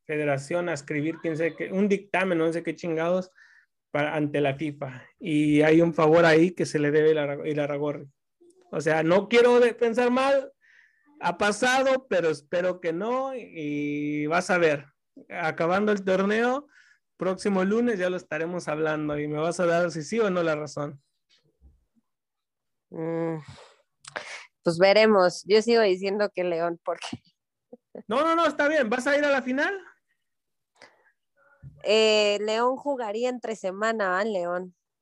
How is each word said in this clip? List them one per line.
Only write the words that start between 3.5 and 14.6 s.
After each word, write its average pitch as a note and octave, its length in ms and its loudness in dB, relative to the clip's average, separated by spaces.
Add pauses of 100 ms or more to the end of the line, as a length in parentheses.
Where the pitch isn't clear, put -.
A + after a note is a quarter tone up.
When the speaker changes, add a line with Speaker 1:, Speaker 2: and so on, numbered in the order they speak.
Speaker 1:
para, D3+ 240 -2
ante D3 240 -2
la C#3 160 0
fifa. C#3+ 480 -10 (160)
Y D3+ 440 2
hay D#3+ 180 6
un E3+ 120 2
favor E3 320 6
ahí D#3+ 260 6
que E3 160 -4
se D#3 120 -4
le D3 120 0
debe D#3 280 4
a D3 280 -4
Iraragorri. D3 600 -4 (600)
O D#3 120 -6
sea, D#3 200 2
no F#3+ 280 2
quiero A#3+ 320 6
de-, A#3 120 4
pensar A#3 380 0
mal, C4+ 400 0 (720)
ha F3 160 -2
pasado, B3+ 720 0
pero E3+ 200 2
espero F3 520 -4
que E3 120 -4
no, B3+ 400 -4
y D3 960 -6
vas E3+ 220 0
a F3+ 80 2
ver, D3+ 280 0 (440)